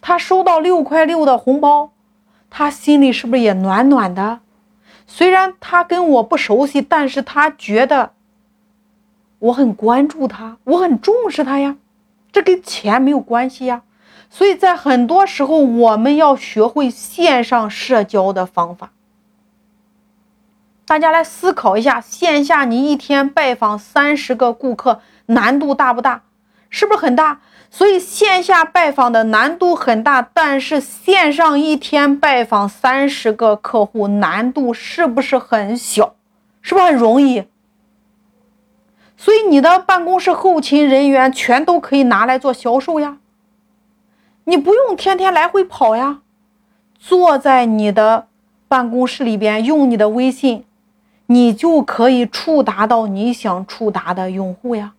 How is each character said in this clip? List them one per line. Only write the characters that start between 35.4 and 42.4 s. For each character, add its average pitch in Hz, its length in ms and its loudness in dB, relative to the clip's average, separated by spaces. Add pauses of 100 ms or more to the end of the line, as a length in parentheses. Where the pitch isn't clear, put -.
小？ - 380 -4 (460)
是 - 120 -6
不 381 80 4
是 359 40 4
很 330 80 4
容 240 280 2
易？ 247 240 0 (1700)
所 - 180 0
以 440 140 2
你 285 140 4
的 339 180 4
办 370 240 0
公 359 160 0
室 359 140 0
后 349 260 0
勤 294 260 0
人 277 240 2
员 262 220 2
全 262 320 -2
都 339 160 2
可 277 160 -6
以 277 80 4
拿 226 220 2
来 262 120 0
做 269 140 -4